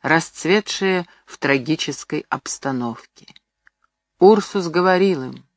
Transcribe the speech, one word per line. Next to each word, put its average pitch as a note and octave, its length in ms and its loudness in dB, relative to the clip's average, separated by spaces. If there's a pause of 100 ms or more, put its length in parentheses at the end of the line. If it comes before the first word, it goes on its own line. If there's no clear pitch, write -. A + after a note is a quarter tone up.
расцветшая F3+ 1040 -2 (180)
в - 120 -20
трагической C#3 880 -2
обстановке. - 1000 -8 (920)
Урсус G3 480 4
говорил F3+ 560 2
им B2+ 220 -12 (120)